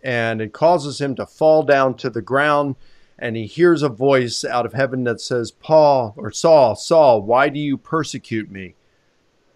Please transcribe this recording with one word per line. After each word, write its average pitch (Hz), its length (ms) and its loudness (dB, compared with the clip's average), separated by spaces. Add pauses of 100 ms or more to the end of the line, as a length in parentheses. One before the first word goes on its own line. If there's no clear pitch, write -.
And 113 380 -4
it 107 100 -8
causes 147 480 -2
him 139 160 -4
to - 100 -8
fall 156 380 2
down 135 360 2
to 131 100 -6
the 113 120 -8
ground. 143 540 -2 (420)
And 117 200 -8
he 113 80 -8
hears 165 360 2
a 151 60 -2
voice 127 560 0
out 120 220 -4
of - 80 -10
heaven 131 320 -4
that 117 160 -4
says, 120 300 -6
"Paul, 143 640 2
or 107 140 -10
Saul, 139 440 4
Saul, 139 460 4
why 120 260 2
do 147 140 -6
you 143 160 -4
persecute 120 760 -8
me?" 95 240 -18 (800)